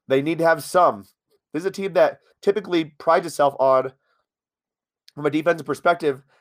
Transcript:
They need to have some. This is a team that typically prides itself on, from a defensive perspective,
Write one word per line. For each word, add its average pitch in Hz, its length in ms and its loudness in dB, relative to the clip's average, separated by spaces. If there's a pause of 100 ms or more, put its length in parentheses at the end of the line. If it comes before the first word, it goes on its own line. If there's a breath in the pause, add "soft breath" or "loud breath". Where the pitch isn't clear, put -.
They 135 160 2
need 160 160 -4
to 165 80 0
have 160 180 2
some. 139 380 2 (500)
This 160 100 -6
is 185 40 -6
a 190 40 -2
team 190 240 -8
that 160 260 2 (200)
typically 190 440 -2
prides 170 420 0
itself 143 320 0
on, 131 340 2 (1200)
from 147 120 -6
a 151 40 2
defensive 156 360 -2
perspective, 151 560 -2 (180)